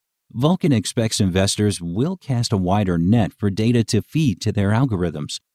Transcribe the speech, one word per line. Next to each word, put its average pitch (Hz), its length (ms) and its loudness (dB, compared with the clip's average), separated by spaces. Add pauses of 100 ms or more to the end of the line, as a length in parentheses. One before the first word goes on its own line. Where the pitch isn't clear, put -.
(320)
Vulcan 156 400 2
expects 110 480 0
investors 98 600 0
will 113 360 -4
cast 120 360 -4
a 104 40 2
wider 90 420 0
net 95 340 2
for 104 160 -2
data 113 360 2
to 104 180 0
feed 147 380 -2
to 107 100 -2
their 98 180 0
algorithms 90 680 -2 (160)